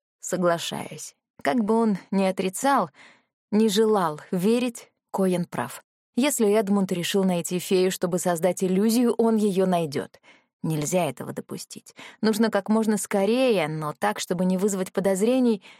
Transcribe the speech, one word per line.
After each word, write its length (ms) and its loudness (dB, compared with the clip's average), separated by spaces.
соглашаясь. 960 -4
Как 200 0
бы 120 0
он 240 2
ни 140 0
отрицал, 640 0
не 180 4
желал 500 2
верить, 600 -2
Коэн 320 0
прав. 400 -8
Если 340 2
Эдмунд 400 2
решил 320 0
найти 360 0
фею, 320 2
чтобы 280 -2
создать 460 0
иллюзию, 540 2
он 180 4
ее 300 2
найдет. 560 -2
Нельзя 420 0
этого 300 -8
допустить. 600 -14
Нужно 280 2
как 200 0
можно 260 2
скорее, 720 0
но 240 -6
так, 280 -2
чтобы 260 -2
не 100 2
вызвать 340 -2
подозрений, 720 2